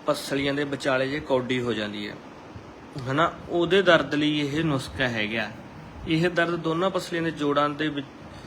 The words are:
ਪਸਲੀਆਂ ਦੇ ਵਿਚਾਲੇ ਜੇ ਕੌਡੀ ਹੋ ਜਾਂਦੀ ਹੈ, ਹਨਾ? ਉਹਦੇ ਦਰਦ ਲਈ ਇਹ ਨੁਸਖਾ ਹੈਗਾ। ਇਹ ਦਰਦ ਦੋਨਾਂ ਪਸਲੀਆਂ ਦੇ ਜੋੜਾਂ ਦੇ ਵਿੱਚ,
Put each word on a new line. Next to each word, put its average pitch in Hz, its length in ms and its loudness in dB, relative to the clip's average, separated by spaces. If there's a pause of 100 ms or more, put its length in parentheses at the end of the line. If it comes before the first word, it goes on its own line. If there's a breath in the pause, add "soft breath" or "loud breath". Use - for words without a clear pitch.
ਪਸਲੀਆਂ 143 480 0
ਦੇ 143 100 0
ਵਿਚਾਲੇ 135 440 0
ਜੇ 147 120 -2
ਕੌਡੀ 127 420 2
ਹੋ 120 120 0
ਜਾਂਦੀ 104 360 -4
ਹੈ, - 60 -10 (960)
ਹਨਾ? 160 220 4 (160)
ਉਹਦੇ 170 320 4
ਦਰਦ 151 340 6
ਲਈ 151 240 2
ਇਹ 147 240 0
ਨੁਸਖਾ 135 440 0
ਹੈਗਾ। 110 440 -2 (560)
ਇਹ 165 220 4
ਦਰਦ 170 260 2
ਦੋਨਾਂ 165 340 0
ਪਸਲੀਆਂ 175 340 -2
ਦੇ 165 80 -2
ਜੋੜਾਂ 147 380 2
ਦੇ 147 180 -2
ਵਿੱਚ, 143 200 -4 (400 loud breath)